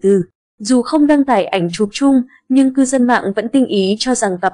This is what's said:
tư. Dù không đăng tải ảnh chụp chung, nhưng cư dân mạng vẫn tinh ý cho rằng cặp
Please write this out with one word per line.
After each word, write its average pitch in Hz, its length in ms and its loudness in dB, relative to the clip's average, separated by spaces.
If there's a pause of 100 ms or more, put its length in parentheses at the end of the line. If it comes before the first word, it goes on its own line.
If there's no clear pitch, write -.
tư. 190 200 2 (380)
Dù 240 220 0
không 294 260 0
đăng 294 180 2
tải 233 200 0
ảnh 175 280 -4
chụp 208 180 -2
chung, 277 300 2 (280)
nhưng 262 240 2
cư 269 120 2
dân 254 180 0
mạng 226 320 0
vẫn 220 140 -4
tinh 262 160 2
ý 196 340 -2
cho 254 160 -4
rằng 190 260 -4
cặp 190 120 -2